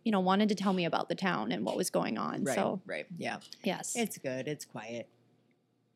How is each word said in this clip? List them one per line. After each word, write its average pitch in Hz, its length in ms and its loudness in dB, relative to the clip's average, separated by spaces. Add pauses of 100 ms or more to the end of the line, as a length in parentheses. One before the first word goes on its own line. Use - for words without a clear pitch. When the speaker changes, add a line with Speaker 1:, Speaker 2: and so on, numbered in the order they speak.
Speaker 1:
you 226 80 4
know, 196 80 6
wanted 196 300 6
to 214 40 2
tell 190 200 2
me 180 100 2
about - 240 0
the 190 60 -2
town 190 360 0
and 233 140 -2
what - 140 0
was 180 100 0
going - 300 0
on. - 260 -2
Speaker 2:
Right, - 120 0
Speaker 1:
So 196 280 0
Speaker 2:
right, 180 220 -8 (100)
yeah. 123 220 -6 (260)
Speaker 1:
yes. - 320 -4
Speaker 2:
It's 226 220 -2
good. 131 300 -6
It's 151 180 -8
quiet. 117 420 -10 (880)